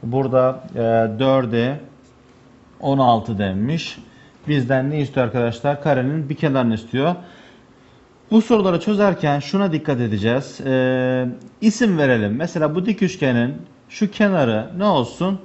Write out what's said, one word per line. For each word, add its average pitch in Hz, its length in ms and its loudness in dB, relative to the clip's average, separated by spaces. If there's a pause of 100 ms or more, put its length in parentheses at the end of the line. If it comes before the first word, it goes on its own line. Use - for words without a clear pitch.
Burada, 127 600 2 (120)
e, - 40 -6 (400)
dörde 131 600 0 (1000)
on 139 180 0
altı 117 400 2
denmiş. 104 640 -2 (480)
Bizden 135 420 2
ne 151 100 -2
istiyor 131 260 0
arkadaşlar? 120 560 -2
Karenin 143 480 0
bir 151 60 -4
kenarını 131 380 0
istiyor. 131 420 -2 (1160)
Bu 220 100 6
soruları 190 380 2
çözerken 180 600 2
şuna 196 320 -2
dikkat 151 280 -2
edeceğiz. 113 680 -2
Ee, 127 640 0 (340)
isim 214 360 2
verelim. 117 380 2
Mesela 156 400 -2
bu 185 100 -2
dik 220 160 0
üçgenin 131 520 0 (360)
şu 208 220 -4
kenarı 135 680 0
ne 196 80 -2
olsun? 180 600 0